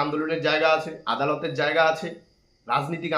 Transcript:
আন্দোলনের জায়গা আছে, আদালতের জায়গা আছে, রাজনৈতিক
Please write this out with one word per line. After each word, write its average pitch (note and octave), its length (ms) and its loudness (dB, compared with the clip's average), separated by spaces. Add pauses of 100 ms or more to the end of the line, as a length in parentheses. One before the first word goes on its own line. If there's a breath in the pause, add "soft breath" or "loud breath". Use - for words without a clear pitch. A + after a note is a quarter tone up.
আন্দোলনের D#3 440 -2
জায়গা D#3 300 4
আছে, D#3+ 140 -8 (220)
আদালতের D3+ 480 -2
জায়গা D#3 300 4
আছে, E3+ 160 -6 (600)
রাজনৈতিক D#3+ 500 -2